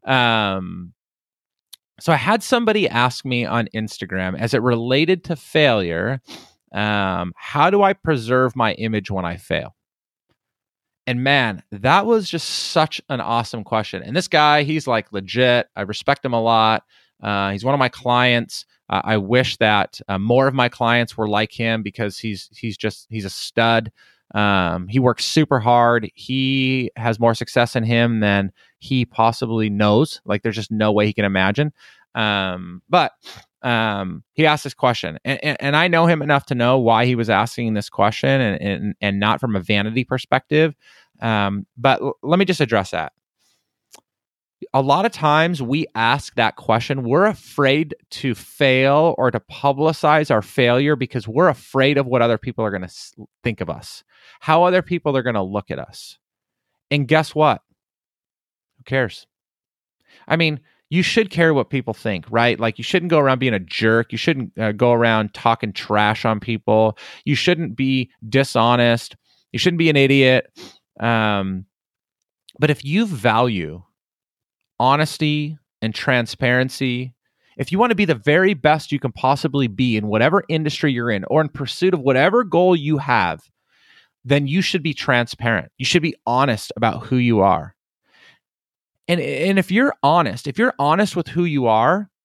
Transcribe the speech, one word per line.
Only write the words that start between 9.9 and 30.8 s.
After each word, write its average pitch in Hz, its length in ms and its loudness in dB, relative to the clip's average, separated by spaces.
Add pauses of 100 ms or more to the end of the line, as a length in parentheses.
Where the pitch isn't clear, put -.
And 123 160 -4
man, 131 480 0
that 131 340 2
was 214 240 0
just 165 180 -6
such - 600 -4
an 131 100 -4
awesome 117 440 -4
question. 104 400 -6
And 113 120 -10
this 180 120 -2
guy, 151 360 4
he's, 151 240 -4
like, 113 240 -2
legit. 117 640 0
I 98 60 -8
respect 104 420 -4
him 127 100 -4
a 117 80 0
lot. 110 420 2 (380)
Uh, 98 300 -2
he's 101 140 -8
one 135 80 0
of 143 60 -2
my 127 100 2
clients. 123 760 -2 (240)
Uh, 98 140 -2
I 113 140 0
wish 120 400 0
that, 107 500 0
uh, 95 120 -4
more 123 280 2
of 135 60 0
my 127 160 2
clients 117 480 0
were 110 100 -2
like 107 240 -2
him 113 300 -4
because 104 380 -8
he's, 104 340 -10
he's 110 240 -10
just, - 320 -8
he's 107 160 -8
a 95 40 -8
stud. 113 640 -2 (420)
Um, 92 540 0
he 110 120 0
works 123 260 0
super 143 340 0
hard. 120 540 2
He 131 840 -2
has 113 240 -2
more 117 140 2
success 120 420 -2
in 120 80 0
him 117 360 2
than 101 320 0 (280)
he 127 260 -2
possibly 113 640 0
knows. 104 560 2
Like, 104 180 -4
there's 110 120 -2
just 107 160 -8
no 107 200 2